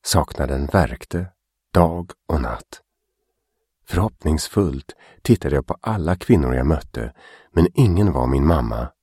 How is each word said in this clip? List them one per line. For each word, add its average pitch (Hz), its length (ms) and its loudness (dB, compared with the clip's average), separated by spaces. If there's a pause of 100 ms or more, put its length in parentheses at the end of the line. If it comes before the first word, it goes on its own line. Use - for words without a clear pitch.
Saknaden 69 600 -2
värkte 87 600 -2 (460)
dag 87 380 2 (160)
och 76 140 -2
natt. - 420 -10 (1000)
Förhoppningsfullt 80 1120 -2 (260)
tittade 76 320 2
jag 67 120 -2
på - 140 -6
alla 92 360 -2
kvinnor 73 380 2
jag 64 120 0
mötte, 60 480 -4 (380)
men - 220 4
ingen 101 380 4
var 62 140 0
min 67 200 2
mamma. 58 460 0 (100)